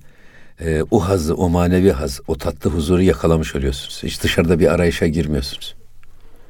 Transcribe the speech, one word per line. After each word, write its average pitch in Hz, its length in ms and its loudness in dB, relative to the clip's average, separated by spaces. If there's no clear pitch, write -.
e, 80 300 0
o 113 80 6
hazzı, 85 260 0
o 92 140 2
manevi 87 440 4
haz, 71 360 -4
o 80 100 -4
tatlı - 320 -4
huzuru 87 320 2
yakalamış 82 540 2
oluyorsunuz. 67 480 -6
Hiç - 180 -8
dışarıda 85 360 2
bir 80 160 4
arayışa 87 320 0
girmiyorsunuz. 76 680 -4